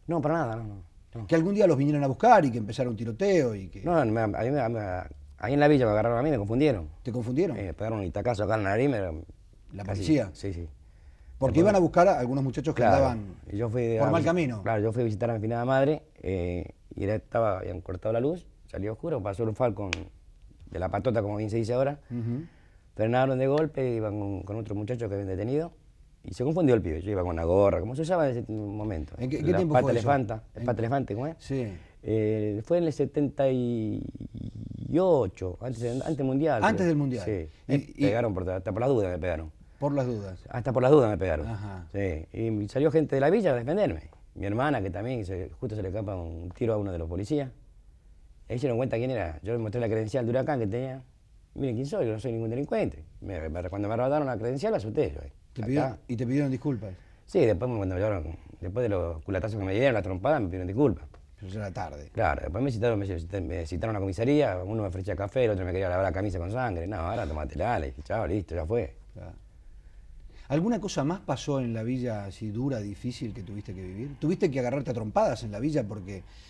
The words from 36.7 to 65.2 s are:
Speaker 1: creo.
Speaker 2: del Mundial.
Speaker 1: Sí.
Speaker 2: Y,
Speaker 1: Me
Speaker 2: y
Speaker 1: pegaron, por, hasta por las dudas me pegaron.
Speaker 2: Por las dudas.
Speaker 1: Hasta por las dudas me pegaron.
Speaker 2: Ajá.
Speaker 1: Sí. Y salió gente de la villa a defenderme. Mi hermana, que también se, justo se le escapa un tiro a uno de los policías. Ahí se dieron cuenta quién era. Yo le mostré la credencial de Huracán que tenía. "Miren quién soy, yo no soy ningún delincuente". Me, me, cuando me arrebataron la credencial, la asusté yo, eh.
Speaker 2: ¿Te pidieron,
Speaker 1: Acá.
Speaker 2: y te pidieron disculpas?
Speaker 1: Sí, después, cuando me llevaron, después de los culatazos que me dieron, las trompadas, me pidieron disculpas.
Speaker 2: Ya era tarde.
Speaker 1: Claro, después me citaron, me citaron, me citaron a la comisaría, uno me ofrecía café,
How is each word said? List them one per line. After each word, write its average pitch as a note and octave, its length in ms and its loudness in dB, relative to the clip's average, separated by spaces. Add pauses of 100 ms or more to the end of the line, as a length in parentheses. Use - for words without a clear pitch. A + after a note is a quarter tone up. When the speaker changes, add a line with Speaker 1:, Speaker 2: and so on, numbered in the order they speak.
Speaker 1:
creo. F3+ 120 2
Speaker 2:
del D#3 80 4
Mundial. B2+ 280 0
Speaker 1:
Sí. F2 240 -4 (180)
Speaker 2:
Y, - 60 0
Speaker 1:
Me - 40 2
Speaker 2:
y - 160 -2 (140)
Speaker 1:
pegaron, A2+ 280 2
por, F2+ 140 -2
hasta F#2+ 240 -4
por G#2 80 -2
las B2+ 100 2
dudas G#2 200 2
me F2+ 80 -4
pegaron. D#2+ 320 -4 (280)
Speaker 2:
Por C#3+ 140 -2
las C3+ 140 0
dudas. G2+ 320 -6 (100)
Speaker 1:
Hasta A#2+ 240 -4
por B2+ 100 2
las C3 100 8
dudas B2+ 180 8
me G2 80 0
pegaron. D#2+ 280 0
Speaker 2:
Ajá. G2+ 460 -8
Speaker 1:
Sí. F2 400 -2
Y A2 360 -2
salió D3 220 2
gente D3 260 2
de C3+ 40 2
la C#3 80 4
villa F#3+ 220 4
a C3 40 4
defenderme. A#2+ 540 -2 (260)
Mi F#2+ 120 -6
hermana, B2 340 0
que F#2+ 100 -2
también A2 360 -4
se, F2+ 240 -6 (100)
justo G#2+ 160 -6
se G#2+ 60 -6
le F#2 60 -4
escapa G2 280 -6
un E2+ 340 -8
tiro A2+ 240 0
a - 40 0
uno G2+ 140 -2
de E2+ 60 -4
los E2 100 -4
policías. B2 420 -2 (960)
Ahí A2+ 100 -4
se B2 40 -6
dieron B2 140 2
cuenta A#2+ 200 0
quién B2 140 0
era. E2+ 320 -4
Yo G2+ 100 -4
le A#2+ 60 0
mostré A2+ 220 -4
la A2+ 80 0
credencial A2 360 0
de A2+ 60 0
Huracán C3 300 0
que A2 60 0
tenía. C3 360 -6 (520)
"Miren B2+ 220 -2
quién C3 100 -2
soy, E3 200 -2
yo A2 60 0
no G#2+ 60 -2
soy A#2 140 -4
ningún A2+ 180 -2
delincuente". D3 540 -2 (160)
Me, F2 280 -6
me, F2 200 -4
cuando G2+ 200 -4
me A2 60 -2
arrebataron C3+ 320 2
la B2 120 -2
credencial, C3+ 340 -2
la F#3 60 0
asusté G#2 360 0
yo, D2 60 -10
eh. C#2 120 -14 (200)
Speaker 2:
¿Te A#2 100 -8
pidieron, C3 300 0
Speaker 1:
Acá. - 60 -12 (100)
Speaker 2:
y B2 80 -4
te A#2+ 100 -2
pidieron C#3 240 0
disculpas? A#2 440 -4 (320)
Speaker 1:
Sí, - 140 2
después, A2+ 300 4
cuando G2 240 -2
me F2+ 60 0
llevaron, E2+ 360 -2 (240)
después G2 220 -4
de A#2 60 2
los E2+ 360 -2
culatazos G#2 340 -2
que G2 60 -2
me F#2+ 100 0
dieron, B2+ 200 4
las G2+ 80 2
trompadas, G2+ 380 0
me G2+ 80 -2
pidieron F2+ 180 -6
disculpas. A2 380 2 (460)
Speaker 2:
Ya G#2+ 100 -8
era G2+ 120 -6
tarde. D2 400 -10
Speaker 1:
Claro, D#2+ 300 2
después E2 220 -4
me C#3+ 80 0
citaron, A2+ 260 2
me G2+ 80 -2
citaron, F2 400 -4
me E2 200 -4
citaron F2+ 280 -4
a G#2 40 -2
la F#2+ 40 -2
comisaría, A2+ 600 2
uno G#2+ 180 -2
me G2 60 -2
ofrecía F#2 280 -4
café, G#2 280 0